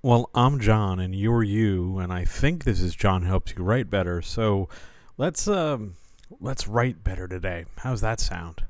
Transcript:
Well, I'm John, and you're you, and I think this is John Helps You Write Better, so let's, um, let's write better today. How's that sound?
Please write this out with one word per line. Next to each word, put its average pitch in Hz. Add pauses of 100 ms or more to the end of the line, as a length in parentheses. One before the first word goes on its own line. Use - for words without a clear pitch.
Well, 120
I'm 127
John, 104
and 92
you're 113
you, 98
and 90
I 92
think 160
this 98
is 87
John 95
Helps 92
You 92
Write 104
Better, 87
so 101 (480)
let's, 160
um, 143 (440)
let's -
write 120
better 92
today. 90 (140)
How's 123
that 110
sound? 85